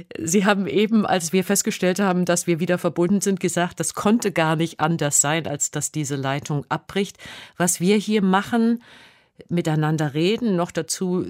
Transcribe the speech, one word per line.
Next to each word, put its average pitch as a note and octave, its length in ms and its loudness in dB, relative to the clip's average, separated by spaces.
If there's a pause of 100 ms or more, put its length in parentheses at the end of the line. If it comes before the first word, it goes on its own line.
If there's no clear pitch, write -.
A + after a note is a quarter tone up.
(200)
Sie F#3 260 2
haben G3+ 200 2
eben, G#3+ 400 2
als E3 260 0
wir F#3 120 2
festgestellt F#3+ 560 0
haben, F3+ 260 2
dass F3 220 0
wir E3+ 120 2
wieder F3+ 200 0
verbunden F3 420 0
sind, G3 180 0
gesagt, F3 400 -2
das - 140 -4
konnte G#3 380 2
gar D#3+ 240 2
nicht D#3+ 240 -2
anders D#3 420 2
sein, D#3 260 0
als - 220 -4
dass - 220 -6
diese C#3+ 240 -4
Leitung C#3 520 -2
abbricht. - 500 -4 (380)
Was F3+ 240 0
wir F#3+ 180 4
hier G#3+ 260 0
machen, A3+ 580 2 (680)
miteinander D#3 680 0
reden, G3+ 400 0
noch F3 160 -2
dazu F3+ 580 -4